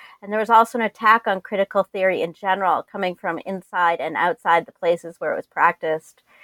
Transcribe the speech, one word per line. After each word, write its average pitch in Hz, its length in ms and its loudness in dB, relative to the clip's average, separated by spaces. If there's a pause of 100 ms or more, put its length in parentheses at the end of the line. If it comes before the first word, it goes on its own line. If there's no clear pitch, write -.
(220)
And 202 100 -10
there 214 80 -2
was 214 100 -4
also 226 280 4
an 226 60 -2
attack 220 420 2
on 190 140 -2
critical 196 420 -2
theory 185 400 0
in 170 100 -4
general, 190 520 0
coming 185 320 -6
from 170 240 -6
inside 180 600 -2
and 156 160 -6
outside 170 500 0
the - 60 -20
places 170 460 -4
where 156 140 -4
it - 40 -4
was 160 100 -10
practiced. 160 760 -2 (220)